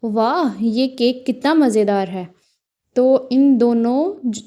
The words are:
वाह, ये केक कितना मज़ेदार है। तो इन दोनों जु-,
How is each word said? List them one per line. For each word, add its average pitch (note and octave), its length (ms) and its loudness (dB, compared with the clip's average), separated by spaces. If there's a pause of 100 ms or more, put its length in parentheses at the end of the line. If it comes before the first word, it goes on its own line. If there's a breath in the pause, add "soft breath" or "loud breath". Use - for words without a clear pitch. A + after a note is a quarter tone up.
वाह, A3+ 600 -2
ये A3+ 240 0
केक B3+ 380 -2
कितना C4+ 280 -2
मज़ेदार G#3+ 560 2
है। F3+ 200 -10 (680)
तो B3+ 360 2
इन C4+ 260 4
दोनों A#3+ 760 0
जु-, G#3 140 -8